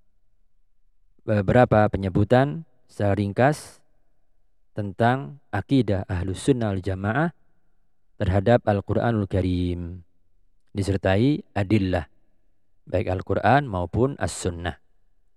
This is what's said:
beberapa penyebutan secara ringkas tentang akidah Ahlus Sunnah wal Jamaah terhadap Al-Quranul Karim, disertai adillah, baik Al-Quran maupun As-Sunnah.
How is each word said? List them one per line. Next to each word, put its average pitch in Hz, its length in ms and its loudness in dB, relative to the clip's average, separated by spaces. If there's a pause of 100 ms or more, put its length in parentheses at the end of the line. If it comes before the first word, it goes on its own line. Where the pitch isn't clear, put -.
(1200)
beberapa 107 680 4
penyebutan 104 800 0 (240)
secara 101 240 -2
ringkas 104 640 -2 (960)
tentang 123 640 -2 (160)
akidah 101 560 0
Ahlus 90 320 -4
Sunnah 117 320 0
wal 92 80 -4
Jamaah 104 480 -2 (880)
terhadap 101 480 2
Al-Quranul 104 640 -2
Karim, 90 720 -2 (720)
disertai 101 680 0 (120)
adillah, 95 520 0 (800)
baik 95 240 -2
Al-Quran 104 560 0
maupun 110 520 -2
As-Sunnah. 87 600 -6 (580)